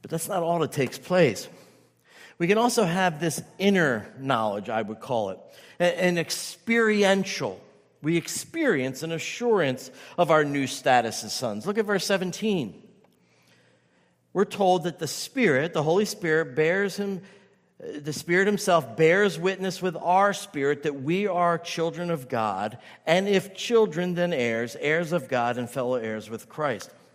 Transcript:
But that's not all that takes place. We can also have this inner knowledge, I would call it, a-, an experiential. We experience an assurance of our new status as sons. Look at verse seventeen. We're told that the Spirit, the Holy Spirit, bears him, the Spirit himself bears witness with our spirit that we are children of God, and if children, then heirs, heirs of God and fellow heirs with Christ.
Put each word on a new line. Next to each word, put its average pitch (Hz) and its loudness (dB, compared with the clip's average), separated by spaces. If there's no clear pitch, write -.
But - -12
that's 165 -4
not 190 0
all 170 0
that 151 0
takes 131 -2
place. 170 2
We 175 -2
can 202 4
also 240 2
have 170 0
this 165 -4
inner 160 2
knowledge, 110 0
I 113 0
would 107 -8
call 113 -2
it, 95 -8
a-, 175 2
an 175 2
experiential. 196 0
We 160 0
experience 170 -2
an 165 -6
assurance 165 0
of 170 2
our 156 6
new 143 0
status 123 2
as 107 -8
sons. 107 -6
Look 202 -4
at 220 0
verse 196 -2
seventeen. 180 -2
We're 196 2
told 185 2
that 170 -6
the 156 -6
Spirit, 165 0
the 156 0
Holy 175 2
Spirit, 156 -2
bears 175 0
him, 196 -6
the 151 -10
Spirit 175 0
himself 185 0
bears 170 4
witness 185 -4
with 175 -2
our 190 4
spirit 147 -4
that 143 -4
we 180 0
are 175 2
children 165 -4
of 147 -6
God, 107 -2
and 185 2
if 190 2
children, 180 0
then 175 0
heirs, 120 -2
heirs 160 0
of 175 -2
God 120 0
and 120 -6
fellow 127 -2
heirs 110 -6
with 113 -12
Christ. 135 -6